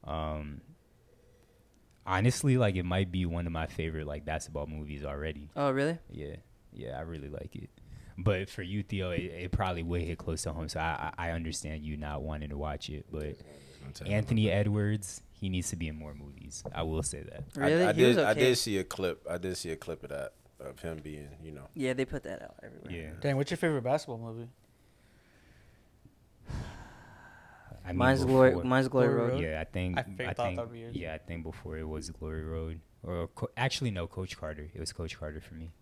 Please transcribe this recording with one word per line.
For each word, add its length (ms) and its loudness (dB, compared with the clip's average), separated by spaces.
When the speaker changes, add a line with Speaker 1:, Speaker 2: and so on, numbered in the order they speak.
Speaker 1:
Um, 580 -4
honestly, 500 6
like, 200 6
it 80 2
might 280 2
be 140 4
one 200 0
of 60 -2
my 140 0
favorite, 400 -2
like, 180 -6
basketball 420 -4
movies 380 -6
already. 500 -6
Speaker 2:
Oh, 160 2
really? 280 0
Speaker 1:
Yeah, 260 -10
yeah, 260 -8
I 40 -6
really 260 -8
like 260 -10
it. 140 -12
But 320 2
for 140 -10
you, 200 -2
Theo, 280 -2
it, 100 0
it 320 -6
probably 300 2
would 180 0
hit 180 -4
close 240 -4
to 100 -4
home. 180 -6
So 100 -4
I, 380 -2
I, 100 -2
I 40 -2
understand 520 -4
you 140 -4
not 240 -4
wanting 260 -4
to 80 -6
watch 340 -4
it. 220 -8
But 240 -4
Speaker 3:
I'm 80 -12
telling 200 -8
you. 40 2
Speaker 1:
Anthony 340 4
Edwards, 680 2
he 200 -4
needs 200 0
to 60 -4
be 120 -2
in 60 -4
more 200 -10
movies. 500 -14
I 100 -2
will 180 0
say 200 -4
that. 220 -10
Speaker 3:
I, 120 2
Speaker 2:
Really? 160 8
Speaker 3:
I 80 6
Speaker 2:
He 140 8
was 100 10
Speaker 3:
did, 80 6
I 60 6
Speaker 2:
okay. 100 6
Speaker 3:
did 180 8
see 200 0
a 60 0
clip. 460 -2
I 80 -2
did 180 -2
see 140 -6
a 60 -4
clip 260 -8
of 80 -12
that, 220 -6
of 220 -12
him 200 -6
being, 280 -10
you 80 -12
know. 220 -14
Speaker 2:
Yeah, 180 0
they 120 0
put 200 -6
that 180 -8
out 180 -16
everywhere. 300 -14
Speaker 1:
Yeah. 200 -8
Speaker 4:
Dang, 160 2
what's 160 0
your 60 -2
favorite 260 2
basketball 340 0
movie? 300 -8
Speaker 1:
I 80 -8
mean, 60 0
Speaker 2:
Mine's 260 6
Glory, 260 10
Speaker 1:
before 140 2
Speaker 2:
mine's 240 6
Glory 200 6
Speaker 4:
Glory 120 4
Speaker 2:
Road. 140 2
Speaker 4:
Road? 80 0
Speaker 1:
Yeah, 180 -2
I 40 -2
think, 340 0
Speaker 4:
I 40 0
fi-, 240 -6
Speaker 1:
I 80 -2
Speaker 4:
thought 120 0
Speaker 1:
think, 100 0
Speaker 4:
that'd 160 -4
be 80 -12
yours. 160 -10
Speaker 1:
yeah, 180 -6
I 40 -8
think 260 -8
before 340 -8
it 100 -4
was 220 -6
Glory 340 -6
Road. 360 -4
Or 260 -4
Co-, 280 -6
actually, 340 0
no, 160 -2
Coach 320 -8
Carter. 360 -8
It 60 -10
was 120 -6
Coach 260 -8
Carter 220 -8
for 140 -18
me. 160 -12